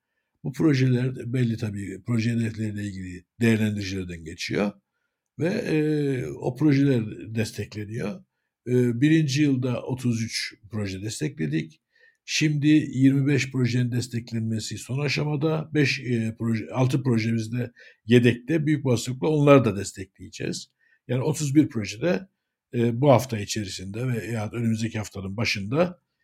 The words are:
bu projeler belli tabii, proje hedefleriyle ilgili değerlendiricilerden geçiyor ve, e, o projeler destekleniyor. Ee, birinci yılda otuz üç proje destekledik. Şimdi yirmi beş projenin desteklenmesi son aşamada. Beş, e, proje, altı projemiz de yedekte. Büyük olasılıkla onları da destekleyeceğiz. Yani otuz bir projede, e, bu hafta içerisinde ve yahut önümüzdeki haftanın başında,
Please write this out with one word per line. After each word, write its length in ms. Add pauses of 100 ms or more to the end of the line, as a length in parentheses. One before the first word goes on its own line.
(440)
bu 80
projeler 800
belli 240
tabii, 500
proje 240
hedefleriyle 540
ilgili 400 (160)
değerlendiricilerden 840
geçiyor 480 (640)
ve, 100
e, 800
o 300
projeler 760
destekleniyor. 920 (420)
Ee, 340
birinci 420
yılda 400
otuz 400
üç 320 (160)
proje 320
destekledik. 800 (460)
Şimdi 420
yirmi 580
beş 260
projenin 400
desteklenmesi 840
son 220
aşamada. 760
Beş, 260
e, 380
proje, 340
altı 300
projemiz 500
de 200 (340)
yedekte. 600
Büyük 200
olasılıkla 420
onları 360
da 120
destekleyeceğiz. 920 (380)
Yani 140
otuz 320
bir 140
projede, 600 (460)
e, 260
bu 100
hafta 280
içerisinde 720
ve 180
yahut 280
önümüzdeki 440
haftanın 380
başında, 640 (240)